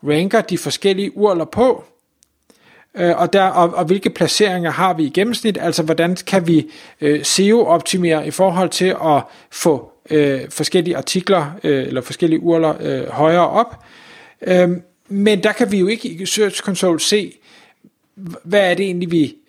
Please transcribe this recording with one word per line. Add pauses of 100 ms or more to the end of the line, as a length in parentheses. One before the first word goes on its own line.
ranker
de
forskellige
urler
på, (1160)
øh,
og
der,
og,
og
hvilke
placeringer
har
vi
i
gennemsnit,
altså
hvordan (100)
kan
vi, (300)
øh,
seo-optimere
i
forhold
til (100)
at (300)
få, (200)
øh,
forskellige
artikler, (120)
øh,
eller
forskellige
urler,
øh,
højere
op. (640)
Øhm, (260)
men
der
kan
vi
jo
ikke
i
Search
Console
se, (1120)
hvad (120)
er
det
egentlig,
vi, (140)